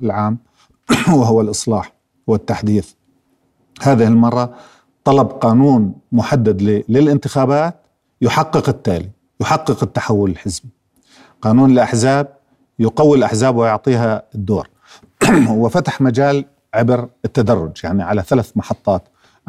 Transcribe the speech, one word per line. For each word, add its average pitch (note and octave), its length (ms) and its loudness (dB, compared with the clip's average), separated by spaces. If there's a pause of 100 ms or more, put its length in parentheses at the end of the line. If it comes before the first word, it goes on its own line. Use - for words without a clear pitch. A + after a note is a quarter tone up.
العام G#2+ 360 -2 (380)
<clears throat> - 420 0
وهو A#2 240 2
الإصلاح G#2+ 520 -4 (340)
والتحديث. G#2+ 640 -2 (920)
هذه A#2 260 2
المرة A#2 460 2 (500)
طلب C3 240 2
قانون B2 640 2 (180)
محدد A2 500 0
ل-، G#2 280 0
للانتخابات C#3+ 840 0 (460)
يحقق D3 480 0
التالي، F2+ 400 -4 (320)
يحقق D3+ 420 -2
التحول G2+ 460 -2
الحزبي. F#2 400 -10 (720)
قانون B2+ 300 4
الأحزاب B2 560 0 (520)
يقوي C#3+ 380 2
الأحزاب A#2 380 0
ويعطيها A2+ 680 0 (120)
الدور G2+ 340 -4 (420)
<clears throat> D#3 380 2
وفتح A#2 520 -2
مجال C#3 440 0 (280)
عبر A#2 360 0 (160)
التدرج، G#2+ 460 0 (120)
يعني F#2 200 -2
على G2 180 -2
ثلاث A#2+ 340 -2
محطات - 460 -4 (460)